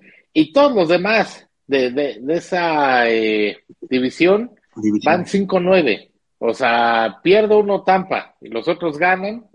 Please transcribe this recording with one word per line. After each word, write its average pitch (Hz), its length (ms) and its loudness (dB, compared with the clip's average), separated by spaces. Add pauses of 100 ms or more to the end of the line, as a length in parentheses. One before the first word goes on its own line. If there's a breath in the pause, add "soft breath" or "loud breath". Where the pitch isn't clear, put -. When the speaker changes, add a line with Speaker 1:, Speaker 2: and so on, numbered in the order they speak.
(340 soft breath)
Speaker 1:
y 156 180 0
todos 277 220 4
los 175 140 2
demás 185 600 -2 (180)
de, 131 240 0
de, 127 300 -4
de 139 140 -4
esa, 151 760 0
eh, 110 480 0 (240)
división 165 680 0 (260)
Speaker 2:
División. 107 360 0
Speaker 1:
van 180 140 -2
cinco 190 340 -2
nueve. 175 500 0 (280)
O 117 140 -2
sea, 117 720 0
pierde 208 320 4
uno 202 280 0
Tampa 185 580 -2
y 113 80 -20
los 113 200 -6
otros 165 300 -4
ganan 185 560 -4